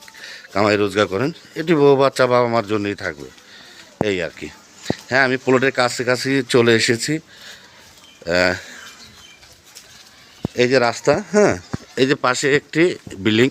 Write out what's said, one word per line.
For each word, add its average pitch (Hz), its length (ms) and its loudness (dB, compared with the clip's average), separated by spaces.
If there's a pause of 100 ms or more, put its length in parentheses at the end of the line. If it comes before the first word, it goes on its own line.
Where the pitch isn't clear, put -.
(540)
কামাই 104 240 2
রোজগার 101 300 0
করেন, 104 240 -4 (240)
এটি 160 200 -2
বউ 143 200 6
বাচ্চা 131 320 2
বাবা 123 200 2
মার 117 200 -2
জন্যই 101 280 -2
থাকবে, 73 340 -10 (760)
এই 95 140 -2
আর 80 160 -6
কি। 78 120 -12 (600)
হ্যাঁ, 131 160 2
আমি 127 120 0
প্লটের 127 340 0
কাছাকাছি 127 800 -2
চলে 117 260 4
এসেছি। 117 420 0
আহ, - 1400 -6 (2000)
এই 123 120 2
যে 127 120 2
রাস্তা, 143 520 0
হ্যাঁ, 180 260 2 (400)
এই 131 100 2
যে 143 80 2
পাশে 127 400 0
একটি 147 400 -2 (220)
বিল্ডিং, 110 340 2